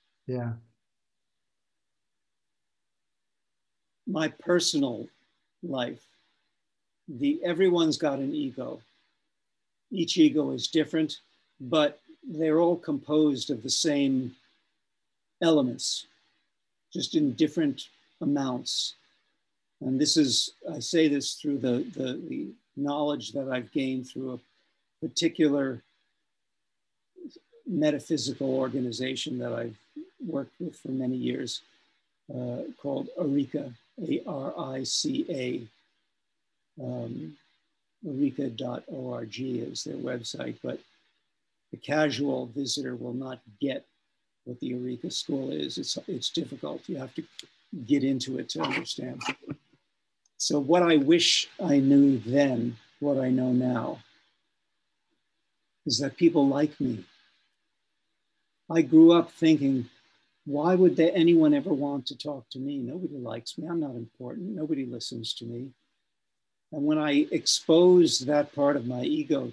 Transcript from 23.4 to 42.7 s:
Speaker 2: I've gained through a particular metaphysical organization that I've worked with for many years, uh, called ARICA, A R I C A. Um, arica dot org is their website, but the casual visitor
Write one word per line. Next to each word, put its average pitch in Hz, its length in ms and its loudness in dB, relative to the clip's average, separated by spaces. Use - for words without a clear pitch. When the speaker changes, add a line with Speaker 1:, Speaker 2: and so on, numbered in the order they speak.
Speaker 2:
I've 127 240 -6
gained 131 360 -4
through 131 260 -10
a 123 40 -12
particular 139 720 0
metaphysical 147 880 -2
organization 131 840 -4
that 120 140 -6
I've 117 260 -8
worked 151 320 -8
with - 180 -10
for - 120 -14
many 131 280 -4
years, 123 460 -6
uh, 123 280 -8
called 139 260 -4
ARICA, 139 540 -2
A 143 200 -2
R 143 320 -8
I 131 240 -8
C - 480 -4
A. - 1500 -12
Um, 123 540 -10
arica 139 420 -2
dot 123 400 -8
org 123 500 -10
is 127 460 -6
their 147 120 -8
website, 123 640 -8
but 123 160 -8
the 113 60 -12
casual 135 720 0
visitor 131 500 -6